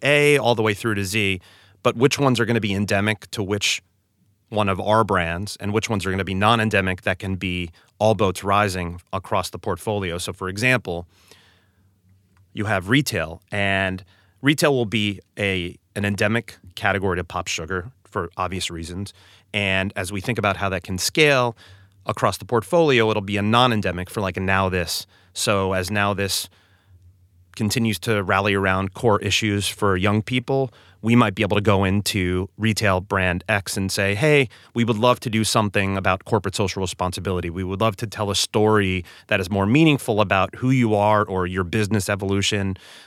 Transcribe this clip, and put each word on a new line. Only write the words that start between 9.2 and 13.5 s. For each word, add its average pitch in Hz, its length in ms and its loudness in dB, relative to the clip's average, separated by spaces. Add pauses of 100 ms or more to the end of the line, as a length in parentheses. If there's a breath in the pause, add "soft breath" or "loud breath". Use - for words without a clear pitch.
the - 100 -14
portfolio. 95 580 -4
So, 101 160 -8
for 95 160 -8
example, 98 580 0 (1500 soft breath)
you 104 120 -6
have 95 240 -2
retail, 85 520 0 (100)